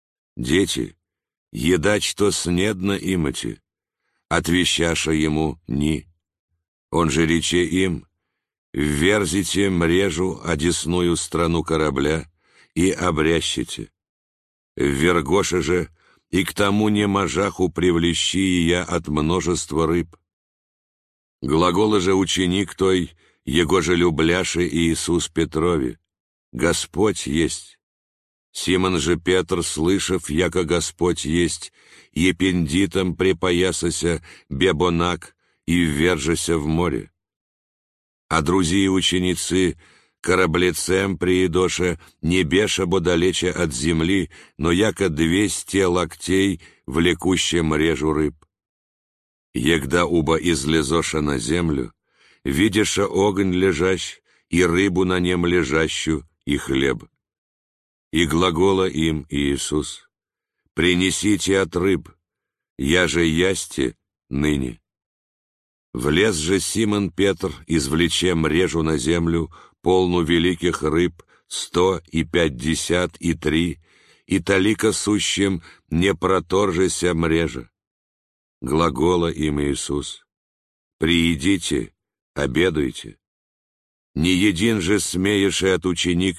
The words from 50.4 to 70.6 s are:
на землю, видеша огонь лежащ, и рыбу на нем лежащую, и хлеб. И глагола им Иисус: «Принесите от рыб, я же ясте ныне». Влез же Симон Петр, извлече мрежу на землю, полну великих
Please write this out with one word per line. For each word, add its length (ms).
на 200
землю, 520
видеша 580
огонь 500
лежащ, 680
и 140
рыбу 400
на 160
нем 260
лежащую, 800
и 100
хлеб. 480
И 120
глагола 640
им 420
Иисус: 800
«Принесите 840
от 160
рыб, 320
я 320
же 160
ясте 720
ныне». 480
Влез 440
же 240
Симон 500
Петр, 400
извлече 640
мрежу 480
на 160
землю, 540
полну 400
великих 640